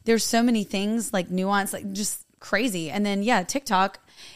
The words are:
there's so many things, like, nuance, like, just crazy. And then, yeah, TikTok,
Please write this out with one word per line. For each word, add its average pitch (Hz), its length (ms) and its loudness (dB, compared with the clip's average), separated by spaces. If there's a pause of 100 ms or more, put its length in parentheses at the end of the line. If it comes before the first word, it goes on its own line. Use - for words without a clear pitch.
there's 226 200 4
so 233 180 2
many 233 220 4
things, 208 480 -2
like, 180 180 0
nuance, 196 440 0
like, 196 180 -8
just 196 300 -6 (160)
crazy. 190 520 -2
And 208 140 0
then, 202 200 0
yeah, 220 180 2
TikTok, 196 560 0 (380)